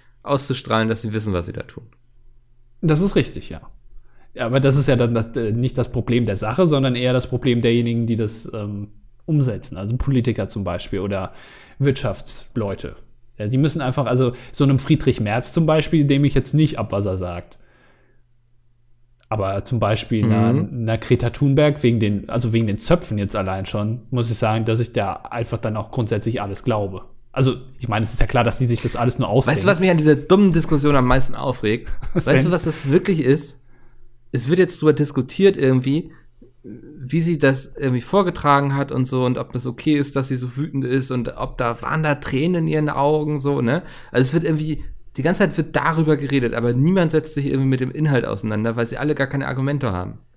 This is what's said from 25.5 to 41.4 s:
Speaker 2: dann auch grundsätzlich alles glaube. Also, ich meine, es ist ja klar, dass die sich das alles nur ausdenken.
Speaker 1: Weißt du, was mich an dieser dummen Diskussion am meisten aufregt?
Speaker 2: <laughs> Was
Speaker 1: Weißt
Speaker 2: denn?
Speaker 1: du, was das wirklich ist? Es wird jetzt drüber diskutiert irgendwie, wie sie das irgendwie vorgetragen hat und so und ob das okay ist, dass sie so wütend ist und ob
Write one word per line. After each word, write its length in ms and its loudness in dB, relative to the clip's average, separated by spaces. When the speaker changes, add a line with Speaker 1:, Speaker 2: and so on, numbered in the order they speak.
Speaker 2:
dann 180 -4
auch 140 -8
grundsätzlich 520 -2
alles 220 -8
glaube. 380 -2
Also, 220 2
ich 100 -8
meine, 140 0
es 100 -4
ist 80 2
ja 60 6
klar, 180 2
dass 140 0
die 80 0
sich 160 0
das 140 -4
alles 220 0
nur 100 0
ausdenken. 280 2
Speaker 1:
Weißt 80 0
du, 40 2
was 120 4
mich 100 4
an 60 4
dieser 200 6
dummen 360 4
Diskussion 440 4
am 100 4
meisten 280 6
aufregt? 560 -2
Speaker 2:
<laughs> 120 -2
Was 120 0
Speaker 1:
Weißt 180 6
Speaker 2:
denn? 60 2
Speaker 1:
du, 40 2
was 100 0
das 260 -2
wirklich 300 2
ist? 420 0
Es 160 -2
wird 100 4
jetzt 220 2
drüber 120 6
diskutiert 640 2
irgendwie, 540 2
wie 580 -6
sie 180 0
das 380 2
irgendwie 240 -2
vorgetragen 760 2
hat 180 -2
und 120 0
so 200 0
und 120 0
ob 160 -8
das 140 -4
okay 280 0
ist, 220 0
dass 120 -2
sie 80 -2
so 200 -6
wütend 280 -4
ist 260 0
und 260 -4
ob 220 -8